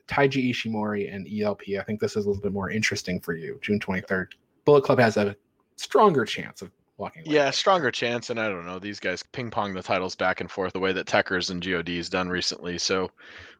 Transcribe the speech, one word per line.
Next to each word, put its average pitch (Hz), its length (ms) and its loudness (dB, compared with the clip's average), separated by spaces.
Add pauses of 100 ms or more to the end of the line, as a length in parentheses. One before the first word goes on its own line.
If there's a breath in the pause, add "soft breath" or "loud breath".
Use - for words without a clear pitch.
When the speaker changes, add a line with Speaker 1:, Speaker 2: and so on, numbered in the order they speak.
Speaker 1:
Taiji 135 420 2
Ishimori 107 640 -4
and 98 140 -10
E 104 160 -4
L 104 100 0
P. 98 240 -6
I 95 60 -4
think 107 160 -6
this 107 160 -4
is 104 100 0
a - 20 0
little 101 140 0
bit 101 100 -4
more 98 200 -4
interesting 98 480 -2
for 87 160 -6
you. 80 260 -10
June 104 180 0
twenty-third. 92 540 -4 (320)
Bullet 147 180 8
Club 135 140 4
has 113 200 6
a 101 180 2 (400)
stronger 170 500 4
chance - 380 -8
of 90 80 -14 (260)
walking 90 240 -10
away 151 140 0
Speaker 2:
Yeah, 147 100 6
Speaker 1:
with 135 80 2
it. - 40 -4
Speaker 2:
stronger 175 340 4
chance, 120 400 -2
and 113 80 -4
I 110 100 0
don't 90 160 -6
know. 92 140 -8
These 101 200 -8
guys 90 220 -4
ping 120 300 -10
pong 101 240 -2
the 92 80 -6
titles 92 320 0
back 92 260 0
and 90 80 -8
forth 92 240 -4
the 92 60 -6
way 95 140 2
that 90 120 -2
Techers 95 460 2
and 90 100 -4
G 92 140 0
O 85 80 0
D's 85 260 -4
done 92 180 0
recently. 90 520 -4
So - 320 0 (480 loud breath)